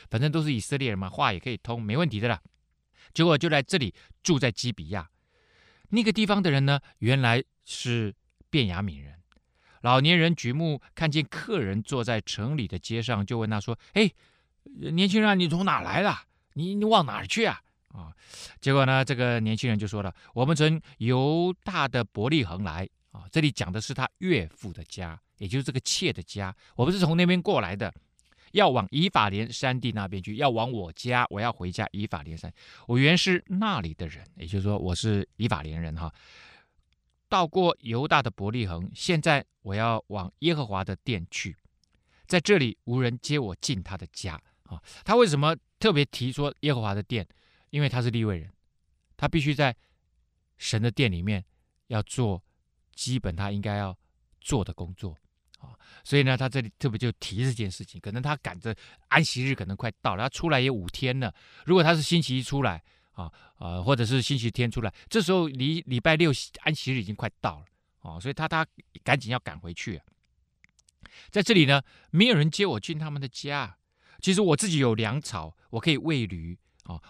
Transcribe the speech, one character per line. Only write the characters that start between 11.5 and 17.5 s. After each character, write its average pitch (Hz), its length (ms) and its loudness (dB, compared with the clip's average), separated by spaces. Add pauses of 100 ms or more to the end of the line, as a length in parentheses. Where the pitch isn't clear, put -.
人 101 240 0
坐 127 200 -2
在 110 160 0
城 117 380 -6
里 110 100 -4
的 92 120 -8
街 113 240 -6
上， 110 200 -2
就 117 140 -2
问 110 100 -2
他 107 140 -2
说 117 160 -6 (160)
：“哎， 202 160 4 (540)
年 190 440 -2
轻 208 140 2
人 214 80 4
啊， 202 60 4
你 180 120 2
从 170 160 0
哪 156 180 0
来 180 200 -2
的？ 190 160 0 (360)
你， 170 200 -4
你 208 120 0
往 214 200 6
哪 104 120 -8
儿 98 100 -8
去 220 180 0
啊？” 156 160 -2 (320)